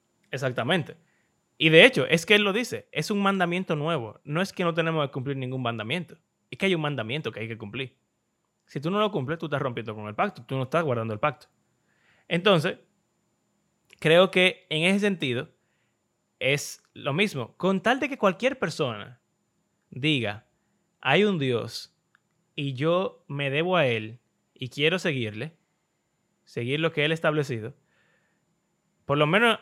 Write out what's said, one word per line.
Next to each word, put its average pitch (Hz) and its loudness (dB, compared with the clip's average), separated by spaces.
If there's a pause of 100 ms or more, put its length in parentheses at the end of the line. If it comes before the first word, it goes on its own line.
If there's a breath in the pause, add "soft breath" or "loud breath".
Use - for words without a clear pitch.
(300)
Exactamente. 131 -2 (640)
Y 160 6
de 165 10
hecho, 262 4
es 165 0
que 208 6
él 208 4
lo 202 0
dice, 202 -4
es 156 -4
un 202 0
mandamiento 185 0
nuevo. 143 -4
No 151 -4
es 190 -4
que 190 -6
no 170 0
tenemos 160 0
que - -18
cumplir 139 -6
ningún 131 -6
mandamiento. 117 -6 (360)
Es - -14
que 196 0
hay 190 2
un 160 -2
mandamiento 139 -4
que - -12
hay 113 -8
que 113 -10
cumplir. 117 -10 (680)
Si - -10
tú 160 -4
no 208 0
lo 214 2
cumples, 165 -4
tú 170 -6
estás 139 -4
rompiendo 117 -6
con 107 -10
el 104 -10
pacto. 180 -4
Tú 135 -6
no 131 -2
estás 165 0
guardando 113 -2
el 104 -6
pacto. - -4 (800)
Entonces, 175 2 (1200)
creo 175 6
que 185 0
en 156 -2
ese 196 2
sentido 160 -2 (880)
es - -2 (140)
lo 117 -4
mismo. 151 -2
Con 190 0
tal 247 2
de 277 -2
que 262 -10
cualquier 220 2
persona 123 -4 (720)
diga, 123 -2 (540)
"Hay 156 4
un 196 0
Dios 117 -4 (640)
y 139 -6
yo 170 -2
me 143 -4
debo 170 0
a 151 4
él 113 -2 (340)
y 127 -10
quiero 165 0
seguirle, 127 -4 (880)
seguir 123 -4
lo 160 0
que 147 2
él 151 2
ha 165 0
establecido", 143 -2 (1300)
por 143 2
lo 151 4
menos 214 4